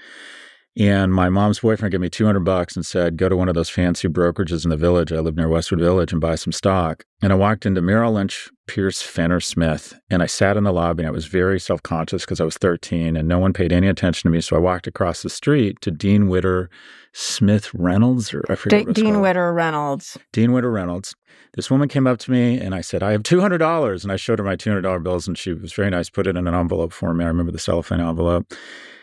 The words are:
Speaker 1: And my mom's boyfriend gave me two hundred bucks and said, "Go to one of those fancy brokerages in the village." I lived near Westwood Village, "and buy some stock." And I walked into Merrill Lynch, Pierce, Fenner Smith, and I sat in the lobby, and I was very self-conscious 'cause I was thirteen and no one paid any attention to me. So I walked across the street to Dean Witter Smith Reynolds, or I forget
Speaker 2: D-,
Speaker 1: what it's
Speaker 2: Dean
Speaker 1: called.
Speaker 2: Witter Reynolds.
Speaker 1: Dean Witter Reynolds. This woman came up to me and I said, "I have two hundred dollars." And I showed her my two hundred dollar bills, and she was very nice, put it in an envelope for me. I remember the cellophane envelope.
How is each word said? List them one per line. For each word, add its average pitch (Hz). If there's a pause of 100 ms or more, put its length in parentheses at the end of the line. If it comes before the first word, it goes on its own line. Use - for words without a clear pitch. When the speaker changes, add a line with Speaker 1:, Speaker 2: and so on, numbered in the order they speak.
(800)
Speaker 1:
And 101
my 92
mom's 101
boyfriend 110
gave 92
me 90
two -
hundred 98
bucks 90
and 85
said, 85
"Go 92
to 92
one 90
of 87
those 82
fancy 87
brokerages 85
in 85
the 78
village." 85
I 80
lived 80
near 80
Westwood 82
Village, 87
"and 85
buy 82
some 82
stock." 90 (200)
And 95
I 95
walked 104
into 95
Merrill 110
Lynch, 101 (160)
Pierce, 95
Fenner 87
Smith, - (120)
and 90
I 85
sat 101
in 104
the 98
lobby, 85
and 80
I 76
was 82
very 92
self-conscious 85
'cause 82
I -
was 80
thirteen 82
and 80
no 85
one 92
paid 87
any 90
attention 90
to 82
me. 85
So -
I 80
walked 90
across -
the 92
street 131
to -
Dean 101
Witter 92 (460)
Smith -
Reynolds, 101
or 71
I -
forget 208
Speaker 2:
D-, 214
Speaker 1:
what -
it's 214
Speaker 2:
Dean 214
Speaker 1:
called. 202
Speaker 2:
Witter 180
Reynolds. 151 (120)
Speaker 1:
Dean 117
Witter 123
Reynolds. 95 (400)
This -
woman 139
came 131
up 127
to -
me 123
and 95
I 90
said, 87
"I 101
have 107
two 180
hundred 185
dollars." 156
And 98
I 95
showed 110
her 101
my 98
two 87
hundred 101
dollar 92
bills, 87
and 87
she 90
was 90
very 101
nice, 87
put 95
it 92
in 87
an 85
envelope 85
for 85
me. 85
I 85
remember 85
the 85
cellophane 87
envelope. 85 (500)